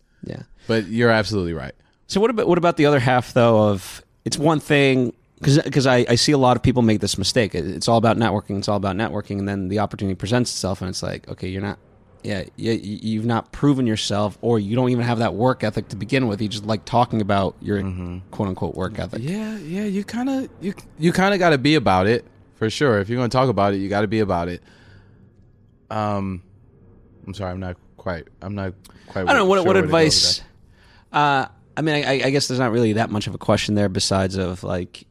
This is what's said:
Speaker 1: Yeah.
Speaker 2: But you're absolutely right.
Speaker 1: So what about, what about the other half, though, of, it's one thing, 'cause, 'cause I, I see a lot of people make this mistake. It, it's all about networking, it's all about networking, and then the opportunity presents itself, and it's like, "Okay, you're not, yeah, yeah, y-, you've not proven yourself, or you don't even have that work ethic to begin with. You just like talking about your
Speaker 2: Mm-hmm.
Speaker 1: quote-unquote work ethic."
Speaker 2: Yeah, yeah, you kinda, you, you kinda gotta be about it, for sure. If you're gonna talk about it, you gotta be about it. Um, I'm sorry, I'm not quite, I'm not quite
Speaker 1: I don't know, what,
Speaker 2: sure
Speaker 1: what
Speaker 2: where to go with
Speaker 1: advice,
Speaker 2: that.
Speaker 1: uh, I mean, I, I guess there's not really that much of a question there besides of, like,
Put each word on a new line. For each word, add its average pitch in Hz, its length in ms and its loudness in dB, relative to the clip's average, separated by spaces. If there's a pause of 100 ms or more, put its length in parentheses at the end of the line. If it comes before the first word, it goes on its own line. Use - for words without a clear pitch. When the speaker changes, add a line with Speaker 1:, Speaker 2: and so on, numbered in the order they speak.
(240)
Speaker 1:
Yeah. - 200 -12 (240)
Speaker 2:
But 113 200 -2
you're 117 240 2
absolutely 101 420 0
right. 67 200 -10 (340)
Speaker 1:
So 196 140 -2
what 226 80 4
about, 220 180 0
what 175 100 4
about 170 200 2
the 151 80 4
other 147 140 4
half, 123 340 2
though, 117 360 6
of, - 320 -4 (220)
it's - 140 -4
one 156 240 2
thing, 135 520 2 (300)
'cause, 143 160 6 (100)
'cause 139 160 2
I, 123 240 4
I 120 60 4
see 120 160 2
a 147 60 4
lot 123 180 4
of 117 80 0
people 127 180 4
make 110 200 4
this - 160 -2
mistake. 98 380 0
It, 80 120 -4
it's 92 220 -6
all 117 80 4
about 113 200 4
networking, 104 400 -2
it's 101 120 -4
all 104 80 0
about 95 180 -2
networking, 101 440 -6
and 98 100 -4
then 98 180 -4
the 101 120 -2
opportunity 98 360 -4
presents 117 340 0
itself, - 320 -6
and 92 80 -6
it's - 140 -8
like, - 240 -8
"Okay, - 220 -10
you're 95 120 -6
not, 101 160 -6 (460)
yeah, 101 220 -6 (100)
yeah, - 160 -4
y-, 110 100 -2
you've 107 440 -6
not 117 260 -2
proven 135 340 0
yourself, 107 560 -2
or 117 180 0
you 104 180 -2
don't 127 140 2
even 120 120 0
have 120 160 -2
that 110 140 -2
work 123 280 0
ethic 110 280 -4
to 107 80 -10
begin 120 300 -2
with. 104 140 -4
You 110 60 -2
just 104 180 -10
like 107 200 -4
talking 120 340 0
about 98 400 0
your 101 220 -2
Speaker 2:
Mm-hmm. 90 380 -8 (120)
Speaker 1:
quote-unquote 95 440 -4
work 92 220 -6
ethic." 90 260 -8
Speaker 2:
Yeah, 214 340 -8
yeah, 185 260 -8
you 202 220 -4
kinda, 262 420 -4 (140)
you, 190 120 -6 (240)
you 165 140 2
kinda 190 260 2
gotta 170 200 4
be 143 180 2
about 98 320 4
it, 117 160 2 (320)
for 110 140 -2
sure. 120 300 2
If 98 100 -2
you're 120 80 -2
gonna 123 100 0
talk 127 220 2
about 101 240 2
it, 98 60 -2
you 98 100 -4
gotta 101 180 0
be 110 140 0
about 90 260 0
it. 87 160 -10 (1300)
Um, 101 540 -4 (800)
I'm 98 80 -12
sorry, 92 180 -8
I'm 92 100 -8
not 90 160 -8 (180)
quite, 87 320 -8 (140)
I'm 101 140 -8
not 95 180 -6 (340)
quite - 140 -6
Speaker 1:
I 92 120 2
don't 277 40 4
know, 202 80 2
what, 196 120 4
Speaker 2:
sure 180 80 2
Speaker 1:
what 185 100 4
Speaker 2:
where 190 80 4
to 151 40 -2
go 151 60 0
with 165 100 4
Speaker 1:
advice, - 380 2 (680)
Speaker 2:
that. - 60 -2
Speaker 1:
uh, 143 300 2 (300)
I 143 40 -4
mean, 147 220 0
I, 127 220 0
I 131 60 2
guess 139 180 0
there's 127 100 -2
not 127 120 0
really 113 220 2
that 110 160 0
much 104 180 -4
of 98 80 -8
a - 20 -10
question 104 380 0
there 104 120 2
besides 95 480 -2
of, 92 280 -4
like, 92 480 -8